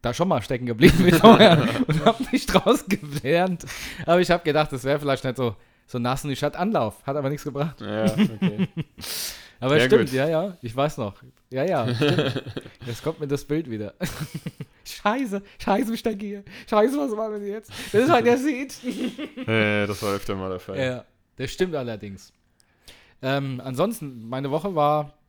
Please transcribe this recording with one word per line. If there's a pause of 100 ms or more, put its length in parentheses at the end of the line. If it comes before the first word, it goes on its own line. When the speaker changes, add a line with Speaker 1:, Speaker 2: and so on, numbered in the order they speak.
Speaker 1:
da
schon
mal
stecken
geblieben
bin
vorher (100)
<laughs>
und
hab (100)
nicht
rausgelernt. (420)
Aber
ich
hab
gedacht,
das
wär
vielleicht
nicht
so, (300)
so
nass
und
ich
hatte
Anlauf. (120)
Hat
aber
nichts
gebracht.
Speaker 2:
Ja,
okay.
Speaker 1:
<laughs> (840)
Aber
Speaker 2:
Ja,
Speaker 1:
stimmt,
Speaker 2:
gut.
Speaker 1:
ja,
ja,
ich
weiß
noch. (360)
Ja,
ja,
stimmt. (200)
Speaker 2:
<laughs>
Speaker 1:
Jetzt
kommt
mir
das
Bild
wieder. (500)
<laughs>
Scheiße, (160)
scheiße,
ich
stecke
hier. (260)
Scheiße,
was
machen
wir
denn
jetzt? (180)
Das
ist
halt,
der
sieht. (380)
<laughs>
Speaker 2:
Ja,
das
war
öfter
mal
der
Fall.
Speaker 1:
Ja, (340)
das
stimmt
allerdings. (880)
Ähm,
ansonsten,
meine
Woche
war (140)